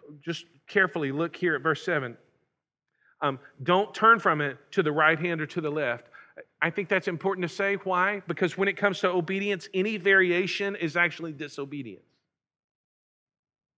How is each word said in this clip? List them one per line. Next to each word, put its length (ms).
just 240
carefully 440
look 240
here 200
at 80
verse 200
seven. 360
Um, 160
"Don't 320
turn 240
from 240
it 160
to 100
the 100
right 260
hand 220
or 60
to 160
the 80
left." 380
I 80
think 220
that's 180
important 400
to 60
say. 220
Why? 500
Because 320
when 100
it 80
comes 240
to 80
obedience, 640
any 240
variation 800
is 220
actually 340
disobedience. 720